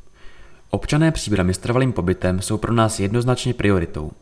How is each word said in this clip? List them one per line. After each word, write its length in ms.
Občané 420
Příbrami 420
s 40
trvalým 360
pobytem 480
jsou 160
pro 160
nás 260
jednoznačně 540
prioritou 580